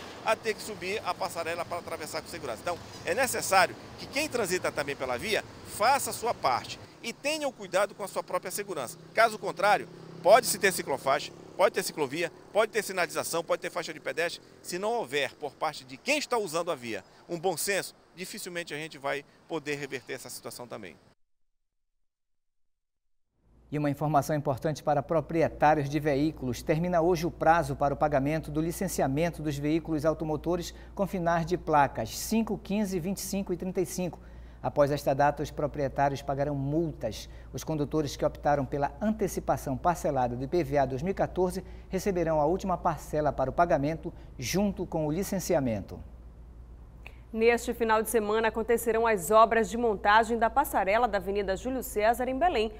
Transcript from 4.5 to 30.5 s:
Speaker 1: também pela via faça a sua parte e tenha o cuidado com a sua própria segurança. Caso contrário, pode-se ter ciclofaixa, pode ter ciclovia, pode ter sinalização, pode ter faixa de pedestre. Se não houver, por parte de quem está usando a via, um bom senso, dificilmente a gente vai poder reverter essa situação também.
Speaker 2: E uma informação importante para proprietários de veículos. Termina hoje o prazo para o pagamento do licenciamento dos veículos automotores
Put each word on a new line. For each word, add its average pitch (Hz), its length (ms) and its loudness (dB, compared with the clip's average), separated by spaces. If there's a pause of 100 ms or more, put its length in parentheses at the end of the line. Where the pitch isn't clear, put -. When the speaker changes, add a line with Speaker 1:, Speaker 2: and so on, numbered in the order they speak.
Speaker 1:
também 143 240 -4
pela 127 220 -4
via 160 260 -2 (340)
faça 233 340 2
a - 20 -6
sua 220 220 -4
parte 123 440 -2 (240)
e 226 100 -6
tenha 294 360 -2
o 247 40 -4
cuidado 196 420 0
com 208 100 -10
a 185 40 -6
sua 180 140 -4
própria 180 280 -4
segurança. 175 480 -6 (160)
Caso 220 240 4
contrário, 175 500 2 (340)
pode-se 220 360 8
ter 196 140 4
ciclofaixa, 139 600 0 (240)
pode 202 180 6
ter 196 80 0
ciclovia, 151 480 -2 (220)
pode 214 180 4
ter 214 120 -2
sinalização, 170 600 -2
pode 175 200 0
ter 175 80 -6
faixa 170 220 -6
de 151 60 -14
pedestre. 147 440 -4 (200)
Se - 160 -6
não 214 140 -2
houver, 143 420 -2
por 139 180 -8
parte 156 300 -4
de 131 140 -16
quem 285 220 0
está 247 200 -2
usando 175 320 -2
a 156 60 -2
via, 113 260 -6 (260)
um 170 120 -6
bom 170 160 0
senso, 190 380 -2 (200)
dificilmente 175 580 -10
a 147 40 -6
gente 156 220 -10
vai 143 260 -4 (240)
poder 151 260 -4
reverter 139 380 -8
essa 127 180 -10
situação - 380 -12
também. 101 260 -12 (2750)
Speaker 2:
E 147 60 -4
uma 147 100 0
informação 147 480 2
importante 147 460 -2
para 147 200 2
proprietários 156 840 2
de 147 100 -2
veículos. 143 640 0
Termina 170 380 2
hoje 170 260 2
o 156 40 -2
prazo 156 440 4
para 143 200 2
o - 20 -2
pagamento 147 540 0
do 147 100 -2
licenciamento 165 840 0
dos 147 140 -2
veículos 156 480 0
automotores 160 680 -2 (200)